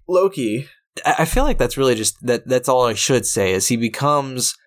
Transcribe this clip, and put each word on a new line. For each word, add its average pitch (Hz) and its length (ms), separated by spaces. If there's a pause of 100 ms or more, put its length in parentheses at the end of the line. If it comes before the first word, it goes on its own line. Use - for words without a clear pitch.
Loki, 147 580 (380)
I, - 140
I 160 80
feel 247 180
like 285 140
that's 123 180
really 131 180
just, 110 300
that, 120 240
that's 127 220
all 127 160
I 110 80
should 123 320
say, 98 260
is 92 160
he 120 80
becomes 131 800 (120)